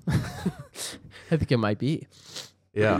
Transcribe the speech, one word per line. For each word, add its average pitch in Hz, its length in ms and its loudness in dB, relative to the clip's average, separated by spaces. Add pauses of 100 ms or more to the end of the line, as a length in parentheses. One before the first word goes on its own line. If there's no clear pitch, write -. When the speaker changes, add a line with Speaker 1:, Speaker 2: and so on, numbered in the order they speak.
Speaker 1:
<laughs> - 40 -12
I - 1300 -4
think - 140 0
it 123 60 4
might 107 220 2
be. 139 280 -2 (680)
Speaker 2:
Yeah, 104 260 4